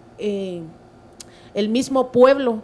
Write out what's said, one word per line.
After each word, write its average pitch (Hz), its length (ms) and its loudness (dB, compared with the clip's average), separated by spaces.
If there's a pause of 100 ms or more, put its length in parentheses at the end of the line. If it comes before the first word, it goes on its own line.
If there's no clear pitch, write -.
(180)
eh, 196 440 -8 (920)
el 214 140 -2
mismo 254 460 -2
pueblo 247 500 4